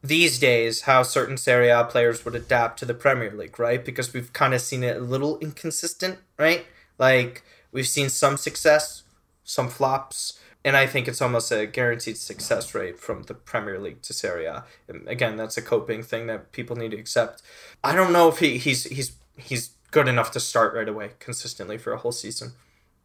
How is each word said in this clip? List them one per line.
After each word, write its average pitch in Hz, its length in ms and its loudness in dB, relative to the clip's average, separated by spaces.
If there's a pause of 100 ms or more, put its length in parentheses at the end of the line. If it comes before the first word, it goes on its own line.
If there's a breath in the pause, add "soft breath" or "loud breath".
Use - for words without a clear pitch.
these 156 360 2
days, 117 440 2
how 131 200 6
certain 131 340 0
Serie 123 320 4
A 117 160 6
players 120 400 2
would 117 100 -8
adapt 117 440 0
to - 80 -8
the 120 80 -4
Premier 123 380 0
League, 101 260 -14
right? 120 260 0
Because 123 300 -6
we've 123 180 -10
kinda 131 260 2
seen 127 240 -4
it 123 140 -2
a - 40 -6
little 135 400 -2
inconsistent, 165 760 -6 (200)
right? 165 280 2 (320 soft breath)
Like, 127 440 4 (280 soft breath)
we've 131 160 -4
seen 139 220 0
some 139 300 2
success, - 640 2 (420)
some 127 240 -4
flops, - 680 -4 (260 soft breath)
and 139 100 2
I 135 120 6
think 127 200 -2
it's 127 140 -6
almost 123 320 0
a 110 140 0
guaranteed 120 500 -4
success - 580 -4
rate 95 240 -6
from 98 260 -10
the 117 100 -14
Premier 104 440 -8
League 95 240 -12
to - 120 -12
Serie 87 320 -4
A. 71 180 -8 (240 soft breath)
And - 180 -16
again, 120 300 -2
that's 110 220 -8
a 117 40 -8
coping 113 400 -2
thing 113 260 -8
that 110 240 -10
people 123 240 -10
need 113 160 -8
to 104 60 -10
accept. 113 440 -4 (420 loud breath)
I - 100 2
don't 185 180 4
know 170 160 8
if 156 100 2
he, 143 180 2
he's, 127 280 -2
he's, 131 280 -8 (240)
he's - 340 -8 (200)
good 143 180 6
enough 120 240 2
to 131 80 -4
start 113 340 2
right 110 140 -4
away 107 300 -8
consistently 110 600 -10
for 113 140 -6
a 113 60 -6
whole 120 140 -4
season. 117 400 -10 (520)